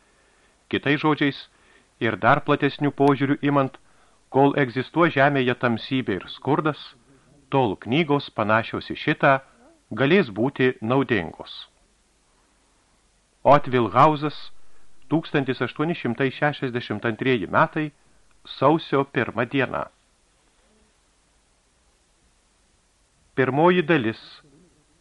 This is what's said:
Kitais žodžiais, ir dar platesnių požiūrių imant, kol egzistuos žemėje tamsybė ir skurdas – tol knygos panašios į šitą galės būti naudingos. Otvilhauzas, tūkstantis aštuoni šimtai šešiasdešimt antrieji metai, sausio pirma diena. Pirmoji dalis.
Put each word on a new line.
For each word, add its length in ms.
Kitais 320
žodžiais, 380
ir 180
dar 280
platesnių 480
požiūrių 500
imant, 360
kol 320
egzistuos 540
žemėje 420
tamsybė 640
ir 80
skurdas – 500
tol 280
knygos 560
panašios 560
į 100
šitą 300
galės 380
būti 460
naudingos. 680
Otvilhauzas, 920
tūkstantis 560
aštuoni 320
šimtai 380
šešiasdešimt 760
antrieji 400
metai, 380
sausio 460
pirma 440
diena. 380
Pirmoji 500
dalis. 340